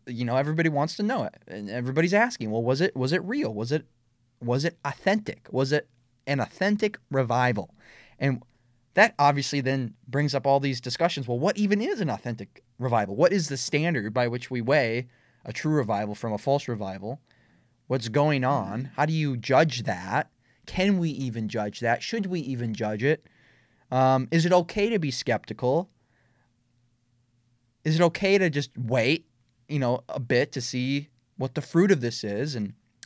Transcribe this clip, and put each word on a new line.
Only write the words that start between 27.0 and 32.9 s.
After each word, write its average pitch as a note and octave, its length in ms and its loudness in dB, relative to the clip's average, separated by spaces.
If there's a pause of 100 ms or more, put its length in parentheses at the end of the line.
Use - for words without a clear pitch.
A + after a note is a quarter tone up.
Is D#3 160 2
it - 20 6
okay F#3+ 360 4
to F#3 100 4
just C#3+ 300 -2
wait, B2+ 480 2 (420)
you D3 100 -2
know, B2+ 300 0
a - 100 -8
bit B2 340 0
to B2+ 100 -6
see C3 480 -4 (260)
what C3 180 -6
the D#3 60 -4
fruit F3+ 300 4
of E3 100 4
this A#2 240 -4
is? A2+ 300 -4
And G#2 180 -4 (340)